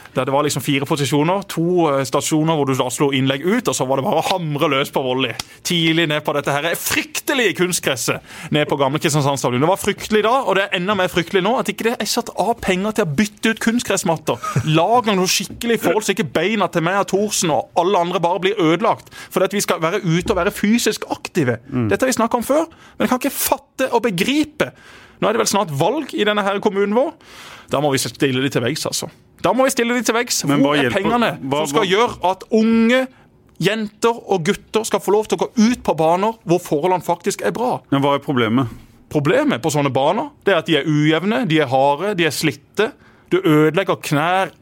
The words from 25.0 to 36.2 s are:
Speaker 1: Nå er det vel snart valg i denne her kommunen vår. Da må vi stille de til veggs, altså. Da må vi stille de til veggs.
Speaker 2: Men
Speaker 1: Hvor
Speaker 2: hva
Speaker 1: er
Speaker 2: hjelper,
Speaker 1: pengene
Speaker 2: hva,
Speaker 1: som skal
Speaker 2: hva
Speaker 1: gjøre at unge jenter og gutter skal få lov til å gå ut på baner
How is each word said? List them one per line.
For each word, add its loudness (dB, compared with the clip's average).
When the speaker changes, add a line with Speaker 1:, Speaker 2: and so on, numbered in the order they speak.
Speaker 1:
Nå 2
er 2
det 0
vel 2
snart 0
valg 0
i 0
denne 0
her -2
kommunen 0
vår. 2
Da 0
må 2
vi 2
stille -2
de 0
til -2
veggs, -4
altså. -6
Da 2
må 2
vi 2
stille 0
de 0
til 0
veggs. -2
Speaker 2:
Men 2
Speaker 1:
Hvor 4
Speaker 2:
hva 2
Speaker 1:
er 2
Speaker 2:
hjelper, 0
Speaker 1:
pengene 0
Speaker 2:
hva, -2
Speaker 1:
som -6
skal 0
Speaker 2:
hva 0
Speaker 1:
gjøre 0
at -6
unge 4
jenter 0
og 0
gutter -2
skal -2
få 0
lov 2
til 0
å 0
gå 2
ut -6
på 0
baner 2